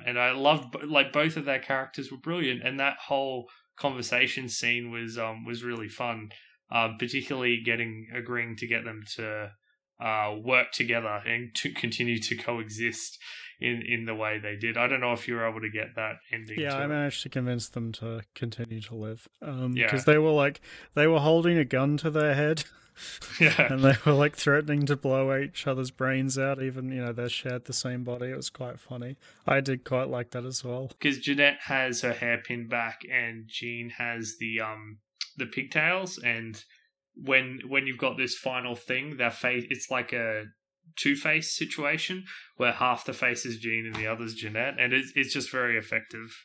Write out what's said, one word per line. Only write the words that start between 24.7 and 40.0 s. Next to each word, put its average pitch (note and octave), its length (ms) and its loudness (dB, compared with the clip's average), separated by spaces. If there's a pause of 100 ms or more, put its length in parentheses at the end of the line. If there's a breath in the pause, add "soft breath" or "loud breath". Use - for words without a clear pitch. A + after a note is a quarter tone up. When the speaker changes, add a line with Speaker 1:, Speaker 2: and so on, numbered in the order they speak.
Speaker 2:
to C#3+ 80 4
blow C3+ 400 2
each C#3 320 -4
other's C3 240 -2
brains C3 480 0
out, C3+ 220 0
even, C3 300 -4
you C3 120 -4
know, A#2+ 100 -2
they A#2+ 160 -2
shared B2 360 -4
the B2+ 80 -8
same B2+ 300 -2
body. B2 240 -4
It C3 80 -4
was C3+ 160 -4
quite B2 280 -10
funny. C3+ 380 -10 (300 loud breath)
I C3+ 140 6
did C3 220 0
quite C3 260 0
like B2 220 -4
that B2 140 -6
as B2+ 180 -6
well. B2+ 360 -6
Speaker 1:
'Cause C#3 200 2
Jeanette C#3+ 420 4
has C3 400 0
her B2 120 0
hair A#2 260 0
pinned A#2+ 300 -8
back A#2 400 -4
and A#2 380 -2
Jean A#2 440 -8
has A#2 480 -6
the, A2+ 220 -2
um, G#2+ 380 -8 (360)
the C3 120 -6
pigtails, E3+ 680 0
and A2+ 460 -4 (500 soft breath)
when, C3 540 2
when C3+ 180 2
you've C3 140 -4
got B2+ 180 0
this B2+ 180 0
final B2 400 -4
thing, C3 420 -4
their A#2+ 140 2
face, B2 380 -2
it's B2 220 -6
like B2 220 -2